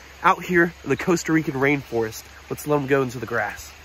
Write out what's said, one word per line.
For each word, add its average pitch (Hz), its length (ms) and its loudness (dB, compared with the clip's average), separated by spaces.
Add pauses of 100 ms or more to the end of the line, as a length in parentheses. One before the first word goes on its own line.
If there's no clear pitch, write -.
(240)
Out 175 200 4
here 175 300 2 (100)
in 135 60 -4
the 135 80 2
Costa 170 360 0
Rican 156 220 0
rainforest. 131 680 -2 (260)
Let's - 180 -8
let 147 120 2
him 135 80 -2
go 139 140 4
into 127 160 -4
the 117 80 -8
grass. 107 460 -4 (140)